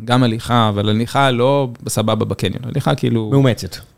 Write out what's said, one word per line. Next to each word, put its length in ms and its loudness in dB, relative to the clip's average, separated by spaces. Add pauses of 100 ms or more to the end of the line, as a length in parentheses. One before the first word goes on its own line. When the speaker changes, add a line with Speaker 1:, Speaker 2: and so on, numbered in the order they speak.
Speaker 1:
גם 180 2
הליכה, 460 0
אבל 200 0
הליכה 420 0
לא 380 0 (140)
בסבבה 420 0
בקניון, 400 -4
הליכה 300 -2
כאילו 380 0
Speaker 2:
מאומצת. 440 2 (220)